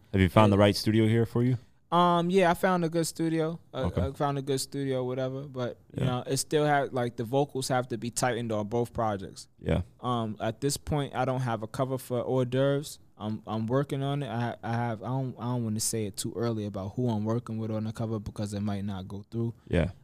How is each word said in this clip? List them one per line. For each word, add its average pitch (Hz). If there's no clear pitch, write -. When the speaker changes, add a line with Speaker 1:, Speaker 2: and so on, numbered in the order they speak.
Speaker 1:
Have 98
you 92
found 110
Speaker 2:
And 101
Speaker 1:
the 95
right 104
studio 110
here 113
for 117
you? 123
Speaker 2:
Um, 175
yeah, 180
I -
found 180
a 160
good 165
studio. 160
Uh, 131
Speaker 1:
Okay. -
Speaker 2:
I 135
found 143
a 139
good 135
studio, 135
whatever. 131
But 127
you 127
Speaker 1:
Yeah. -
Speaker 2:
know, 123
it 135
still 151
had, 143
like, 123
the 123
vocals 131
have 127
to 117
be 117
tightened 120
on 107
both 120
projects. 104
Speaker 1:
Yeah. 85
Speaker 2:
Um, 113
at 110
this 139
point, 143
I 127
don't 127
have 117
a 110
cover 131
for 127
hors 127
d'oeuvres. 139
I'm, 107
I'm 110
working 135
on 143
it. 139
I, 117
I 117
have, 117
I 98
don't, 131
I 110
don't 123
wanna 107
say 110
it 98
too -
early 110
about 98
who 123
I'm 107
working 113
with 110
on 107
the 113
cover 110
because 104
it 101
might 101
not 95
go 101
through. 117
Speaker 1:
Yeah. 82